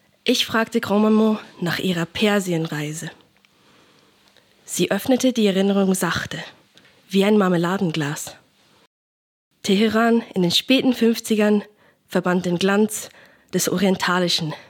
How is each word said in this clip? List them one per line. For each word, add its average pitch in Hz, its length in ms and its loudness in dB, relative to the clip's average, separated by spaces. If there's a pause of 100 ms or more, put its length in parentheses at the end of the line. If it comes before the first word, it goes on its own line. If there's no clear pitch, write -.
(240)
Ich - 220 0
fragte 226 340 -2
Grandmaman 214 580 2 (220)
nach 170 180 -4
ihrer 170 280 -2
Persienreise. 165 1040 -4 (1500)
Sie - 260 -4
öffnete 247 420 0
die 214 140 2
Erinnerung 196 480 2
sachte, 170 480 -4 (640)
wie 190 160 2
ein 214 120 4
Marmeladenglas. 175 1000 -2 (1300)
Teheran 226 600 2 (120)
in 185 80 0
den 175 80 2
späten 262 440 2
Fünfzigern 214 680 0 (460)
verband 180 380 -2
den 175 120 -2
Glanz 202 520 0 (420)
des 185 160 -2
Orientalischen 180 840 0 (160)